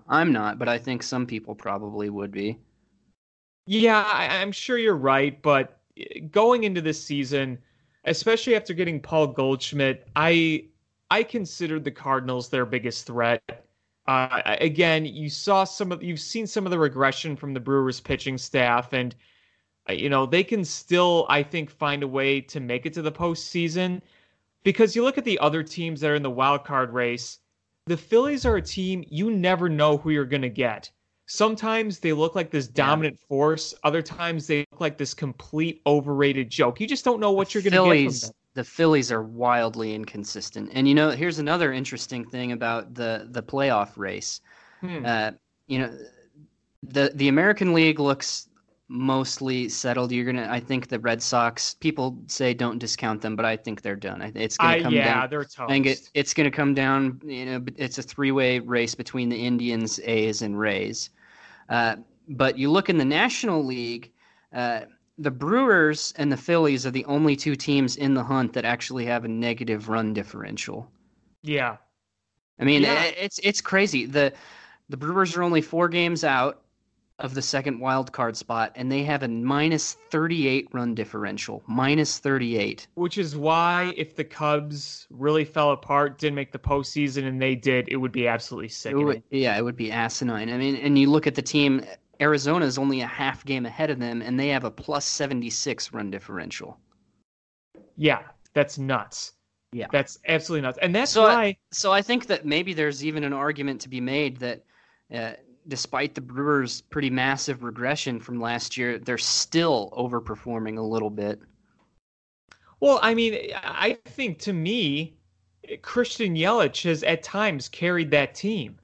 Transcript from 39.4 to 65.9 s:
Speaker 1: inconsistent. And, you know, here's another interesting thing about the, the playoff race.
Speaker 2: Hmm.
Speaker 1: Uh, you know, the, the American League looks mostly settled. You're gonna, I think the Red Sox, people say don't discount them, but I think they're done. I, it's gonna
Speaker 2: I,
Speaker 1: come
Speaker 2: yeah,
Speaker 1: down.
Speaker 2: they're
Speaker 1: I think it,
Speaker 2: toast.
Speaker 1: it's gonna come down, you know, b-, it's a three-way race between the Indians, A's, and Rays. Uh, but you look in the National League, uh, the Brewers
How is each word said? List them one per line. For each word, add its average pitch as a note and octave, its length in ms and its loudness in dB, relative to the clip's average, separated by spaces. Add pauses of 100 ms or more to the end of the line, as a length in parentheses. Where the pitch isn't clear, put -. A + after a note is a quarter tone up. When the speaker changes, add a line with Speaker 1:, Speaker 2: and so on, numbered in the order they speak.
Speaker 1:
inconsistent. G#2 800 -10
And, C3+ 160 4
you C#3 60 8
know, D3+ 160 6
here's D3+ 280 -2
another D#3 320 0
interesting C3 540 -8
thing B2 280 -6
about A#2 420 -4
the, A2+ 360 -6
the B2 120 -8
playoff B2 560 0
race. F#2+ 420 -8 (400)
Speaker 2:
Hmm. F3 240 -8
Speaker 1:
Uh, A2 280 0 (340)
you C3 140 -2
know, B2 140 -4 (880)
the, C3+ 320 2
the C#3 140 4
American F#3 460 4
League D#3+ 260 6
looks - 480 0 (400)
mostly C3 800 -2
settled. B2 420 -2
You're B2 140 0
gonna, B2 260 -2
I B2 100 -2
think B2 280 -4
the B2 100 -4
Red A2+ 240 0
Sox, A#2 520 0
people C3 520 -2
say B2+ 280 0
don't A#2+ 240 -2
discount A2 420 -4
them, A2 160 -4
but A2+ 80 -2
I A2+ 100 2
think A2 280 -8
they're G2+ 140 -6
done. G2 260 -8
I, G#2+ 120 -10
it's G#2+ 220 -4
gonna E3 200 4
Speaker 2:
I, E3+ 40 2
Speaker 1:
come E3 140 2
Speaker 2:
yeah, C3+ 260 2
Speaker 1:
down. B2+ 80 -2
Speaker 2:
they're C#3+ 180 -6 (120)
Speaker 1:
I B2+ 80 -8
think C#3 180 4
it, C3+ 120 2
Speaker 2:
toast. - 180 -16
Speaker 1:
it's C#3+ 180 0
gonna D3 180 2
come C#3+ 220 0
down, C3+ 500 0
you C3 220 -10
know, B2+ 140 -6
b-, B2+ 180 -8
it's C3 220 -8
a C3+ 40 -6
three-way C3 580 2
race A#2+ 340 0
between B2 340 -4
the A#2+ 80 -2
Indians, A#2+ 680 0
A's, A2 360 0
and G#2 180 -4
Rays. G#2 520 -2 (580)
Uh, A#2 280 0 (320)
but C3 280 0
you C#3 140 0
look F#3+ 180 2
in F3 80 2
the D3 80 4
National E3 580 0
League, A#2+ 480 -6 (440)
uh, A#2+ 260 -2 (380)
the D3 120 -2
Brewers D#3+ 880 2